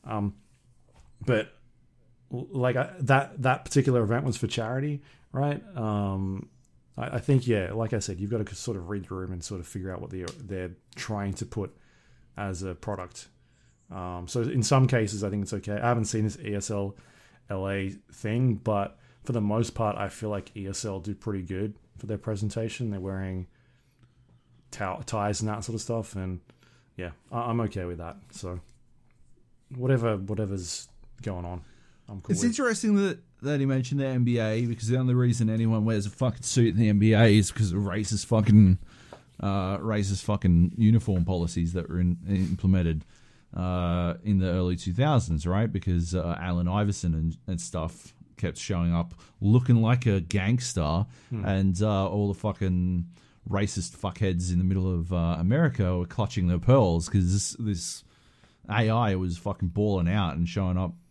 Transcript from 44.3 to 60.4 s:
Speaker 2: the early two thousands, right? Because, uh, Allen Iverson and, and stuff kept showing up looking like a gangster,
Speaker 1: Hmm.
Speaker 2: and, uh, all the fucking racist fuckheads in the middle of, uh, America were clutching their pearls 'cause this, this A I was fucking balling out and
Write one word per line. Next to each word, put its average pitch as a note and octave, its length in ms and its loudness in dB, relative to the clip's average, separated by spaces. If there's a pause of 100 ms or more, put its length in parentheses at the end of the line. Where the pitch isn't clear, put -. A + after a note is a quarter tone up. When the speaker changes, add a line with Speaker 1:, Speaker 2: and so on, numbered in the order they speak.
Speaker 2:
the F#2 80 2
early F2+ 280 0
two F2 180 -4
thousands, F2 540 2
right? G2+ 240 0
Because, F2 440 0
uh, E2+ 240 0
Allen F2 280 -2
Iverson F#2+ 460 0
and, D#2+ 240 0 (100)
and F2 120 -4
stuff - 540 -8 (240)
kept E2+ 200 -4
showing F2 360 0
up E2+ 200 0 (260)
looking A#2 420 6
like B2 240 2
a G2 160 2
gangster, F#2 840 0 (240)
Speaker 1:
Hmm. A2 160 -6
Speaker 2:
and, F#2+ 360 2
uh, G2 280 2
all G2+ 180 0
the G2 120 -4
fucking F2+ 640 0 (440)
racist G2 480 -2
fuckheads F2+ 540 -2
in F2 80 2
the F#2 40 2
middle F#2 280 2
of, F2 200 -2
uh, E2+ 280 0
America G#2 580 2
were F2 80 -2
clutching G2 420 -2
their F2 120 2
pearls F#2 500 4
'cause F#2 240 4
this, G2+ 260 0
this G#2 440 -6 (680)
A A2 200 2
I A2+ 260 2
was F2+ 240 -2
fucking F#2+ 300 -4
balling G2 380 2
out F2+ 300 2
and E2+ 100 2